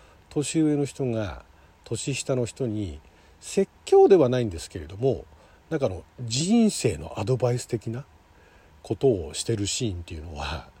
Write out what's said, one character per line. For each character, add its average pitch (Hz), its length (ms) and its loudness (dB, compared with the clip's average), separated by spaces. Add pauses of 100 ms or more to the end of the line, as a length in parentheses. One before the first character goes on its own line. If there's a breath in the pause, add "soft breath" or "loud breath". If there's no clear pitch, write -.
(300 soft breath)
年 151 300 -2
上 151 160 4
の 143 80 0
人 139 220 -4
が 107 400 -4 (400 soft breath)
年 127 300 -4
下 135 200 -4
の 123 80 0
人 123 240 -6
に 101 320 -6 (400 soft breath)
説 - 320 -2 (140)
教 392 240 8
で 196 80 10
は 139 100 6
な 127 140 2
い 120 40 0
ん 107 40 -2
で 85 100 -8
す - 100 -14
け 92 100 -10
れ 76 80 -12
ど 92 100 -16
も、 117 260 0 (460 soft breath)
な 160 80 -2
ん - 20 -8
か 139 60 2
あ 120 40 2
の、 92 140 -10 (160)
人 165 500 2
生 107 280 0
の 73 200 -12
ア 104 60 -4
ド 123 140 0
バ 123 160 0
イ 123 60 -2
ス - 60 -12
的 - 220 -6
な 117 160 -6 (800 soft breath)
こ - 140 -4
と 139 100 2
を 87 260 0
し - 120 -8
て 117 100 0
る 101 120 -2
シ - 180 -4
ー 101 100 -4
ン 87 40 -10
っ 85 40 -10
て - 120 -14
い 78 40 -10
う 78 60 -12
の 82 100 -14
は 73 320 -8 (120 loud breath)